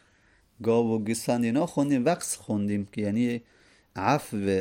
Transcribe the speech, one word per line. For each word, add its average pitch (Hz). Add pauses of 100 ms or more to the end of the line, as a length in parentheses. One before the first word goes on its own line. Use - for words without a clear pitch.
(640)
گاو 113
و 110
گوسفند 113
اینا 120
خوندیم، 143
وقص 175
خوندیم 104
که 110
یعنی 117 (540)
عفو 113 (240)